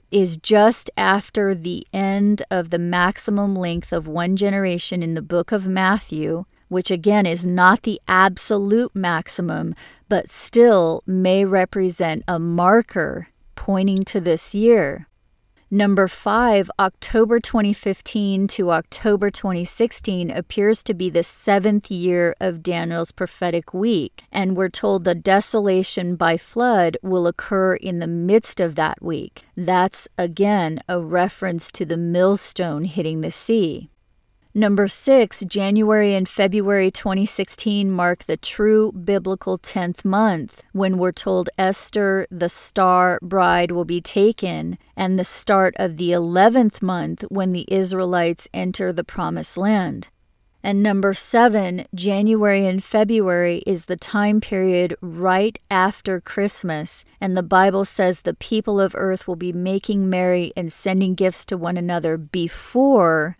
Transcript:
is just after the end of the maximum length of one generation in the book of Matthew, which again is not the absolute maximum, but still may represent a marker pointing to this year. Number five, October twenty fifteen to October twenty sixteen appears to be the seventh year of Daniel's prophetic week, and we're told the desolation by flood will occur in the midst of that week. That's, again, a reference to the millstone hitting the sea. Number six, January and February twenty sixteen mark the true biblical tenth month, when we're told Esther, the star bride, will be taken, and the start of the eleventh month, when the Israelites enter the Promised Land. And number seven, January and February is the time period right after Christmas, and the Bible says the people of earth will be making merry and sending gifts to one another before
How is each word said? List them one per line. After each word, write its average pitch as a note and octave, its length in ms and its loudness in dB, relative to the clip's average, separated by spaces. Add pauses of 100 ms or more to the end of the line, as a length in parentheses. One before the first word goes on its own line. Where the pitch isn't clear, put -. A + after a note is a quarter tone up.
(120)
is F3+ 260 2
just G#3+ 580 4
after G3 600 0
the E3+ 360 -8
end G3 600 0
of F3 180 -2
the F3 80 -2
maximum F#3+ 800 0
length E3+ 360 -6
of D#3+ 160 -4
one E3+ 280 -2
generation F#3+ 680 -2
in E3 140 -4
the D#3+ 80 -6
book F3 280 -2
of F#3+ 160 -2
Matthew, F#3 800 -2 (220)
which F3+ 240 -2
again G3 340 2
is F3 220 -2
not F3+ 340 4
the - 260 -4
absolute G3+ 880 2
maximum, E3 760 -4 (340)
but G3 220 -2
still G3+ 760 4
may F#3 380 2
represent F#3 840 0
a F3 100 -2
marker E3+ 880 0 (300)
pointing F#3+ 500 0
to F#3+ 160 -4
this E3 320 -2
year. G3+ 540 2 (680)
Number G3 360 4
five, G#3 600 2 (100)
October A3 600 2
twenty G#3 320 0
fifteen G3 760 -4
to F3+ 240 -2
October G3 600 0
twenty F3+ 320 -4
sixteen F3+ 680 -4
appears G#3 540 -2
to A3 100 -4
be F3+ 160 -4
the E3 140 0
seventh G3+ 640 0
year F3 520 0
of E3+ 200 -4
Daniel's E3+ 520 -4
prophetic F3 600 -4
week, F#3 500 -2 (100)
and F#3+ 240 -2
we're F#3+ 100 0
told F#3+ 380 0
the F3+ 100 2
desolation F#3+ 1000 0
by E3 180 2
flood G3+ 680 0
will F#3 240 0
occur F#3 500 0
in F3+ 240 -6
the E3 80 -6
midst F3 520 0
of E3 160 -2
that D#3 260 -2
week. - 420 -8 (120)
That's, F3+ 640 0
again, F3 720 0
a F3+ 100 -2
reference F3 720 -2
to F3+ 140 -6
the D#3+ 100 -4
millstone E3+ 880 0
hitting D#3+ 380 -4
the D#3 100 -6
sea. G3 600 -2 (640)
Number G3+ 360 2
six, B3 580 2
January G#3 640 2
and F#3 140 0
February G3 640 2
twenty G3 340 -2
sixteen G3+ 640 -2
mark F3 360 -2
the E3 100 -4
true G#3+ 560 2
biblical F#3 680 -4
tenth - 460 -6
month, G3 680 0
when F#3+ 240 0
we're F3+ 160 0
told F#3 440 -2
Esther, F#3+ 720 0
the F3 200 -4
star F3+ 720 2
bride, F3 500 2
will F3 140 -2
be E3+ 160 -4
taken, F3+ 760 0 (160)
and F#3+ 240 0
the F#3 60 0
start F#3+ 560 2
of F3 160 -2
the F3 160 -2
eleventh F#3+ 680 4
month, E3+ 480 -4
when F#3 240 -2
the F3 180 -6
Israelites F3+ 840 0
enter F#3 380 -4
the E3+ 140 -4
Promised E3 500 -6
Land. F#3 540 -2 (540)
And G3+ 200 0
number G3 320 0
seven, G#3 800 2
January G3+ 720 2
and F#3 160 -2
February F#3 840 0
is F3 200 -2
the F#3 100 -6
time G#3 440 0
period F3+ 600 0
right F#3 560 0 (140)
after F#3+ 500 0
Christmas, E3+ 840 -4 (160)
and F#3 160 -2
the F#3 60 0
Bible F#3+ 420 4
says F#3 380 0
the - 140 -4
people G#3+ 440 -2
of F#3+ 140 0
earth F#3+ 340 -4
will F3+ 80 -4
be F3 160 -6
making F#3+ 560 -2
merry F3+ 480 0
and E3+ 160 -6
sending F#3+ 440 0
gifts F#3 300 0
to F#3+ 120 -6
one F3 200 -4
another F3 380 -2
before E3+ 1200 2